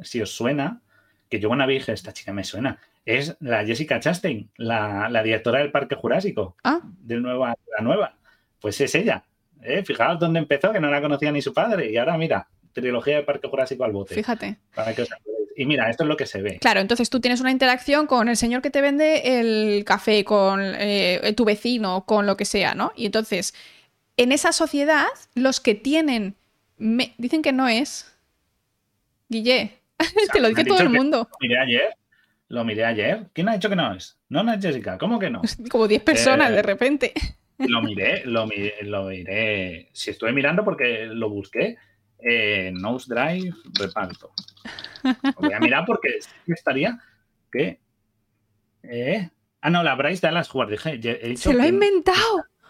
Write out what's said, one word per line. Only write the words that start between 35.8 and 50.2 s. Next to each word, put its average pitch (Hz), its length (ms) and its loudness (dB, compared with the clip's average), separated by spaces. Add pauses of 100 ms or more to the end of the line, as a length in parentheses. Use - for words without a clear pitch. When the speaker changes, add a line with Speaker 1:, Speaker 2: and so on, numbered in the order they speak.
Speaker 2:
diez 214 140 2
personas 262 480 4
Speaker 1:
Eh, 220 40 2
Speaker 2:
de 208 80 4
repente. 240 500 0 (460)
Speaker 1:
lo 120 240 0
miré, 110 440 -2
lo 113 200 0
mi-, 101 260 -6 (100)
lo 101 220 -6
miré. 95 880 -4
Si - 180 -8
estuve 113 220 -4
mirando 147 320 2
porque 120 420 0
lo 110 240 -4
busqué, 117 460 -4 (420)
eh, 104 560 0
Nose 110 400 -6
Drive, 170 380 -2 (260)
reparto. 98 540 -6 (720)
Lo 262 280 0 (160)
voy - 40 0
a - 80 -4
mirar 185 260 2
porque 131 340 -2
sí - 80 -16 (180)
que 170 60 0
estaría 165 460 0 (520)
que, 151 300 -2 (1040)
eh, 131 480 -2 (300)
ah, 147 100 2
no, 175 120 4
la 143 120 2
Bryce 170 320 -2